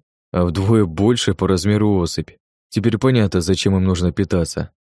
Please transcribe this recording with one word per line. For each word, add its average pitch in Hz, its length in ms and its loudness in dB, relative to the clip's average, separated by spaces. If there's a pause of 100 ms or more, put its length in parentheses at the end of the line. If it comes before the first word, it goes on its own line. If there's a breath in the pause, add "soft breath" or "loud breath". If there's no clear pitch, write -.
(320)
а 90 140 0
вдвое 98 400 2
больше 101 480 0
по 95 120 -2
размеру 104 500 0
особь. 85 340 -4 (400)
Теперь 110 260 0
понятно, 107 460 0
зачем 95 340 0
им 92 80 0
нужно 90 280 0
питаться. - 580 -4 (140)